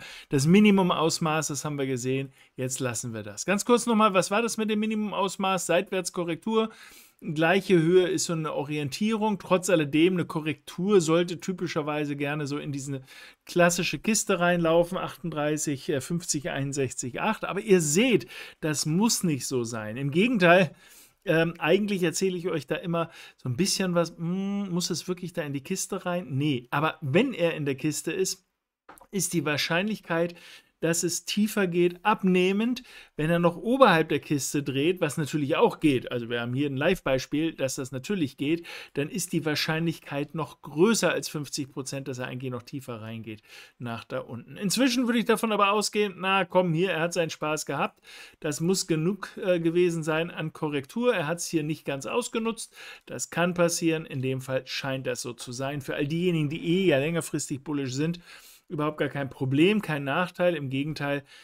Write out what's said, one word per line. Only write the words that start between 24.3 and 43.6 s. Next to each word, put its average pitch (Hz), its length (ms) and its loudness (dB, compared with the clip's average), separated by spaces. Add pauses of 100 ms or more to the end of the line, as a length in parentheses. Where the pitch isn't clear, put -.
muss 175 180 -2
es - 180 -4
wirklich 175 240 -6
da 165 120 -6
in 143 100 -6
die 139 80 -6
Kiste 185 460 -6
rein? 180 240 -2
Nee, 135 400 -2
aber 151 300 -2
wenn 185 340 2
er 165 180 0
in 151 120 -4
der 139 100 -2
Kiste 151 360 -4
ist, 185 360 -4 (640)
ist 196 220 -2
die 160 120 0
Wahrscheinlichkeit, 170 880 -2 (500)
dass 165 200 2
es 170 220 -4
tiefer 208 420 0
geht, 175 360 0
abnehmend, 196 760 2 (340)
wenn 156 140 -2
er 170 80 4
noch 170 180 2
oberhalb 208 540 6
der 139 100 2
Kiste 147 440 0
dreht, 147 360 0
was 156 160 0
natürlich 151 400 0
auch 196 240 4
geht. 135 320 2
Also 120 160 -4
wir 120 140 -2
haben 120 140 -4
hier 143 160 0
ein 135 40 -6
Live-Beispiel, 147 800 0
dass 131 220 -4
das 135 160 -8
natürlich 143 440 -2
geht, 165 300 -2 (300)
dann 143 120 -2
ist 185 240 -6
die 156 140 0
Wahrscheinlichkeit 156 880 -2
noch - 300 -8
größer 165 480 2
als - 180 -4
fünfzig 143 420 -8
Prozent, 135 360 -8
dass 131 100 -8
er 151 80 -6
eigentlich 131 260 -8
noch 120 120 -10
tiefer 127 360 -12
reingeht 110 440 -12 (340)